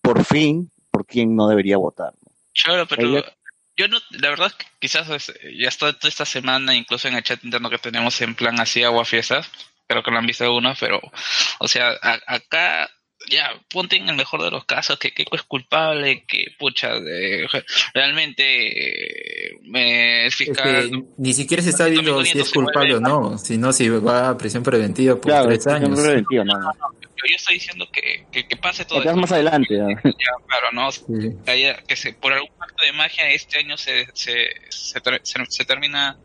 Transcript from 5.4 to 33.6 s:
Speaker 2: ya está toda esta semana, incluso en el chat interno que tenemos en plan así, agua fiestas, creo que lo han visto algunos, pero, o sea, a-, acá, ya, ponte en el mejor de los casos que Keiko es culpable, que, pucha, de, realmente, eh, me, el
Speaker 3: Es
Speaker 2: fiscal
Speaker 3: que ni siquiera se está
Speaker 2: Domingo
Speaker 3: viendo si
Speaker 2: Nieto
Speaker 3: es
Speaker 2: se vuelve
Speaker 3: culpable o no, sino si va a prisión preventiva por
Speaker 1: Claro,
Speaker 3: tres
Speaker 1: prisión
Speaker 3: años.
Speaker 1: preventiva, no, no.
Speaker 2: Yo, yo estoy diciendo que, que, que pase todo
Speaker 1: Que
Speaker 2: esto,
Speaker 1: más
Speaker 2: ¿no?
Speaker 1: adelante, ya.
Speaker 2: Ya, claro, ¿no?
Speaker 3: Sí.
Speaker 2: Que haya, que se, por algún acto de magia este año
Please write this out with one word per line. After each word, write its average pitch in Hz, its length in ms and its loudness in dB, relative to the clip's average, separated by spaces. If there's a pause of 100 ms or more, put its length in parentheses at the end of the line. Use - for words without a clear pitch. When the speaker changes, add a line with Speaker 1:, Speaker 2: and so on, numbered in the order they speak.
Speaker 2:
ya 123 80 2
está 147 240 -2
toda 151 160 -2
esta 151 160 -4
semana, 131 500 0
incluso 120 320 -2
en 127 100 -2
el 113 60 -2
chat - 220 -4
interno 120 240 -4
que 120 100 -4
tenemos 117 440 -4
en 113 120 -4
plan 120 240 -2
así, 120 240 0
agua 117 220 4
fiestas, 120 440 0 (380)
creo 117 160 0
que - 80 -2
lo 117 80 2
han 117 80 0
visto 117 160 -2
algunos, 120 380 2
pero, 107 200 -2 (600)
o - 80 -2
sea, 123 220 2 (120)
a-, 117 240 0
acá, 160 640 -2 (400)
ya, 143 180 0 (240)
ponte 185 240 -2
en 190 120 -2
el 151 80 -2
mejor 151 260 -4
de 170 80 -2
los - 140 -6
casos - 340 -2
que - 140 -4
Keiko - 240 -4
es - 80 -6
culpable, 147 840 0
que, - 200 -2 (120)
pucha, 131 420 -2
de, 87 460 -4 (480)
realmente, 110 1500 0
eh, 50 160 -14
me, 120 600 2
el 120 40 2
Speaker 3:
Es 123 80 0
Speaker 2:
fiscal 135 560 0
Speaker 3:
que 131 140 -4 (120)
ni 131 160 0
siquiera 143 300 0
se 175 80 2
está 170 140 2
Speaker 2:
Domingo 160 180 4
Speaker 3:
viendo 143 220 2
si 170 100 2
Speaker 2:
Nieto 139 80 2
Speaker 3:
es 131 80 0
Speaker 2:
se - 80 -4
vuelve 135 140 2
Speaker 3:
culpable 139 240 4
o 110 40 2
no, 113 380 2
sino 120 340 0
si 123 160 4
va 120 420 2
a 120 60 0
prisión 110 280 -4
preventiva 123 500 4
por 127 100 -4
Speaker 1:
Claro, 143 220 6
Speaker 3:
tres 113 180 4
Speaker 1:
prisión 143 200 2
Speaker 3:
años. 139 160 2
Speaker 1:
preventiva, 127 440 4
no, 101 140 0
no. - 140 -4 (480)
Speaker 2:
Yo, - 100 -6
yo 170 60 4
estoy 180 180 0
diciendo 180 360 -8
que, - 400 -6
que, 127 160 -6
que 123 100 -6
pase 180 280 -6
todo 151 180 -2
Speaker 1:
Que 147 60 2
Speaker 2:
esto, 170 120 2
Speaker 1:
más 175 100 0
Speaker 2:
¿no? 185 60 2
Speaker 1:
adelante, 147 400 2
ya. 101 120 0
Speaker 2:
Ya, 123 580 0
claro, 123 260 0
¿no? 131 200 -2
Speaker 3:
Sí. - 100 -12 (420)
Speaker 2:
Que 127 60 -2
haya, 131 320 2
que 135 140 -4
se, - 160 -6
por 135 200 -2
algún 139 180 -2 (100)
acto - 240 -4
de 143 80 2
magia 156 380 -2
este 143 280 -2
año 147 180 -4